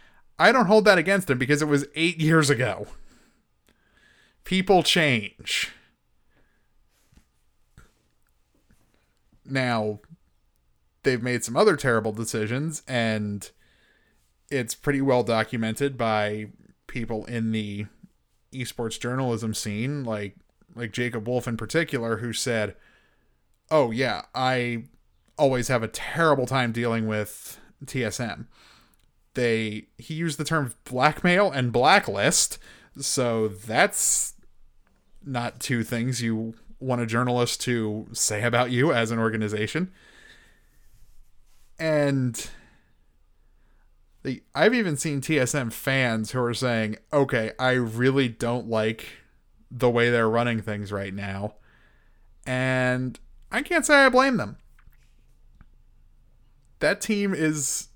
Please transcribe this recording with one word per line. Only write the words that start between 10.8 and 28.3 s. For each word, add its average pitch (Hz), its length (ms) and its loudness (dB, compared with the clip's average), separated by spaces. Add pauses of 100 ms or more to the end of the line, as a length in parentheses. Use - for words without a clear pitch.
they've 127 200 0
made 123 220 -2
some 117 100 -6
other 185 220 4
terrible 113 340 0
decisions, 117 760 -6
and 110 640 -2 (1000)
it's 131 260 -4
pretty 139 260 -2
well 127 220 4
documented 113 720 -2
by 107 500 0 (400)
people 113 380 -6
in 113 260 -4
the 104 340 -4 (680)
esports 120 460 -8
journalism 120 540 -2
scene, 123 500 -6
like, 104 320 -8 (400)
like 117 160 -8
Jacob 117 360 -4
Wolf 123 200 -2
in 117 80 -2
particular, 113 640 -2
who 117 160 -6
said, 110 420 -2 (920)
"Oh, 139 220 4
yeah, 117 320 -2 (120)
I 123 500 -2 (520)
always 131 320 2
have 120 140 2
a 110 40 -2
terrible 151 580 0
time 123 260 0
dealing 113 360 -2
with - 520 -6 (260)
T 131 180 -4
S 107 160 -4
M." 113 280 -8 (840)